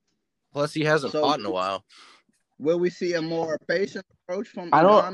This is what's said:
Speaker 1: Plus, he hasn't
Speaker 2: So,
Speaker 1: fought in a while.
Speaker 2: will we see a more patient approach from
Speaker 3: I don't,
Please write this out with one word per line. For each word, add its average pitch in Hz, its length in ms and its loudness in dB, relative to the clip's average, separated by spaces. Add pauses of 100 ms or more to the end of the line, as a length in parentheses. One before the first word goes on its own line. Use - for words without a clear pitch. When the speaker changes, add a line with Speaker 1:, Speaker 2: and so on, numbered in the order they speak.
(520)
Speaker 1:
Plus, 143 220 -4
he 156 100 -2
hasn't 151 280 0
Speaker 2:
So, 151 100 0
Speaker 1:
fought 143 180 0
in 101 60 -8
a 98 40 -4
while. 95 340 -2 (760)
Speaker 2:
will 165 200 0
we 180 120 0
see 175 240 -6
a 165 80 -2
more 160 440 -4
patient 190 380 -4 (180)
approach 196 260 -8
from 180 240 -12
Speaker 3:
I 151 100 6
don't, 190 320 6